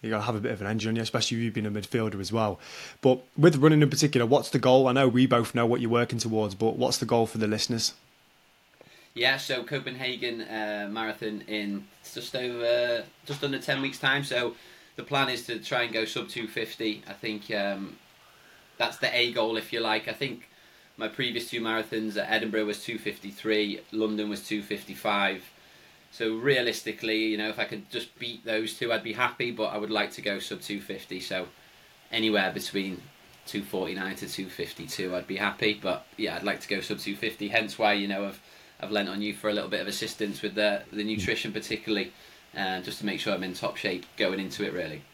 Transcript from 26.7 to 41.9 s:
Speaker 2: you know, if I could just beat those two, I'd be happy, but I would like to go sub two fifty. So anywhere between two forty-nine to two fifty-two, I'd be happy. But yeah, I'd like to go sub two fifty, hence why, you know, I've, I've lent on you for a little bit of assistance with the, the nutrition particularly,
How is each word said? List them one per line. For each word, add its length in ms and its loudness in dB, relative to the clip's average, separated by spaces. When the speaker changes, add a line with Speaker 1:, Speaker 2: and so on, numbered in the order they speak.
Speaker 2:
you 100 2
know, 100 0
if 100 -6
I 60 -2
could 260 -6
just 300 -8
beat 260 -10
those 320 -2
two, 140 0
I'd 120 2
be 100 -6
happy, 380 0
but 220 -2
I 40 -4
would 120 -4
like 240 0
to 80 -14
go 180 -2
sub 220 -8
two 200 -6
fifty. 380 -10
So 280 -6
anywhere 400 2
between 500 -4
two 180 -6
forty-nine 540 -4
to 120 -10
two 180 -6
fifty-two, 680 -6
I'd 120 -6
be 100 -4
happy. 360 2
But 320 -4
yeah, 180 -2
I'd 80 -6
like 180 -2
to 80 -12
go 120 0
sub 180 -6
two 160 -6
fifty, 340 -4
hence 300 0
why, 140 6
you 160 0
know, 160 -2
I've, 160 -10
I've 100 -6
lent 180 0
on 120 -4
you 120 -2
for 160 -2
a 40 2
little 160 -2
bit 100 0
of 80 -4
assistance 540 -4
with 140 -4
the, 360 2
the 140 -4
nutrition 480 -2
particularly, 580 -2